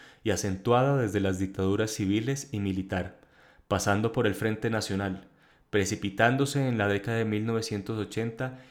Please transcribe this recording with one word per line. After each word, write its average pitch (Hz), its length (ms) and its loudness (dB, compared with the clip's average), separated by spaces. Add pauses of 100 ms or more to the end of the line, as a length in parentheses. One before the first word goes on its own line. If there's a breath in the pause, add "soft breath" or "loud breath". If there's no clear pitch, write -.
(240 loud breath)
y 110 60 0
acentuada 120 640 2
desde 104 240 2
las 95 200 0
dictaduras 98 520 0
civiles 113 640 0
y 107 60 -2
militar, 95 600 -2 (480 loud breath)
pasando 104 460 2
por 123 120 2
el 101 100 2
Frente 110 340 -2
Nacional, 98 580 -2 (420 soft breath)
precipitándose 113 1000 2
en 123 100 0
la 104 100 2
década 101 300 0
de 113 80 0
mil 107 200 0
novecientos 110 540 -2
ochenta 113 600 -6 (120 loud breath)